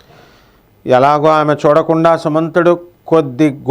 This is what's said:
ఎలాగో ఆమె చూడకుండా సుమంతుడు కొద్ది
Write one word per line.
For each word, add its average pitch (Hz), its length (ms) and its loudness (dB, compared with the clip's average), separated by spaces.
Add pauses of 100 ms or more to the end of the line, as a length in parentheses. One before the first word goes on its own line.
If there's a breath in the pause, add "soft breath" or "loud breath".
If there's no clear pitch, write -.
(840 soft breath)
ఎలాగో 143 420 2
ఆమె 151 260 2
చూడకుండా 160 640 0
సుమంతుడు 165 600 -2 (280)
కొద్ది 143 640 -2